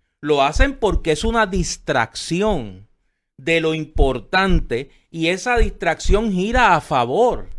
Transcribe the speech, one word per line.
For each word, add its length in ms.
lo 220
hacen 340
porque 360
es 100
una 240
distracción 1400
de 240
lo 120
importante 1160
y 160
esa 300
distracción 720
gira 440
a 60
favor 680